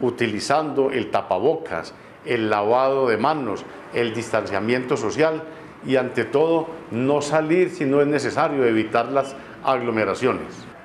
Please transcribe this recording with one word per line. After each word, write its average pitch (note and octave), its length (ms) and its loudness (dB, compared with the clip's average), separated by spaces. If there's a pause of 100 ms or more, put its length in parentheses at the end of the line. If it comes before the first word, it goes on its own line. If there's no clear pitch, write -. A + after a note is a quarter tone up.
utilizando B2+ 880 0
el A2 220 -2
tapabocas, G2+ 840 0 (320)
el A2+ 240 0
lavado B2+ 580 4
de A2 100 2
manos, B2 460 -2 (300)
el A#2 220 0
distanciamiento A2+ 840 0
social D3+ 460 0 (420)
y, C3 120 2
ante B2 260 0
todo, D#3+ 460 2 (220)
no C3 300 0
salir D#3+ 480 2
si - 140 -6
no C#3 160 4
es C#3+ 80 6
necesario, C#3 560 0
evitar A2+ 440 2
las C3+ 280 -2 (300)
aglomeraciones. A2+ 840 0 (380)